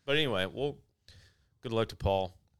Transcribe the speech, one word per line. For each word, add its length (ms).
but 120
anyway, 340
well, 260
good 100
luck 180
to 60
Paul. 420